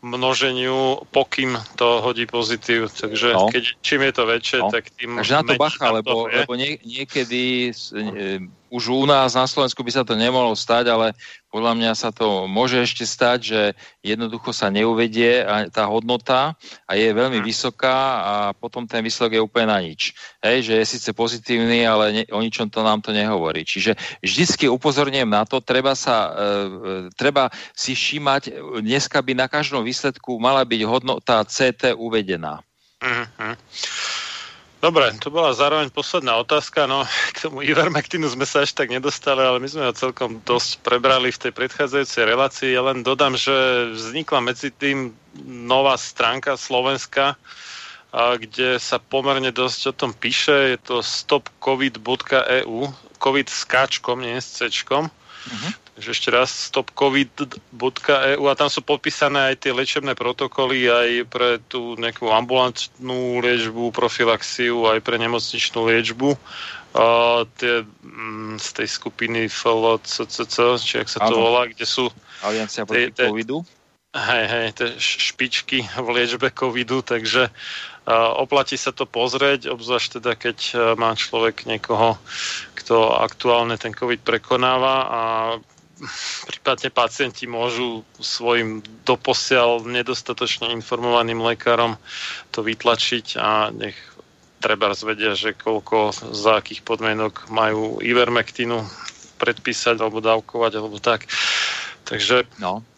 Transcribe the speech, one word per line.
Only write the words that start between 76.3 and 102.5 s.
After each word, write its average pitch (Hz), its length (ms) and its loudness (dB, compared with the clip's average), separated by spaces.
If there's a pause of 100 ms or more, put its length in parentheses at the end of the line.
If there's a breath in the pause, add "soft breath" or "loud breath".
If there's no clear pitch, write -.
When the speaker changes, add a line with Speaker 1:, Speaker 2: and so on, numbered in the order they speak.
Speaker 1:
covidu, 123 560 -2
takže, 117 480 0 (560 loud breath)
a, 113 240 4
oplatí 135 400 0
sa 135 160 -4
to 131 160 -6
pozrieť, 135 640 0
obzvlášť 120 480 -2
teda, 120 160 -2
keď, 117 240 -6
a, - 200 -4 (200)
má 113 160 2
človek 113 560 -2
niekoho, 113 480 2 (560 loud breath)
kto 117 400 4
aktuálne 117 640 2
ten 110 160 -8
covid 120 320 -4
prekonáva 127 680 2 (120)
a 117 160 -2 (1200 loud breath)
prípadne - 460 -4
pacienti 123 560 -2
môžu 117 560 -4 (160)
svojim 117 640 -2 (240)
doposiaľ 120 800 2
nedostatočne 120 840 -4
informovaným 117 680 0
lekárom 117 560 2 (540 loud breath)
to 110 160 -4
vytlačiť 117 720 0
a 107 320 2
nech 110 260 -10 (640)
trebárs 101 480 0
vedia, 107 320 0
že 104 160 -2
koľko, 107 580 0 (220)
za 107 260 4
akých - 220 -14
podmienok 110 680 -4
majú 110 540 0
Ivermectinu 120 800 0 (560 loud breath)
predpísať 117 640 0
alebo 110 160 -2
dávkovať, 113 580 2
alebo 107 220 -8
tak. 113 320 -2 (760 loud breath)
Takže 123 380 2 (160)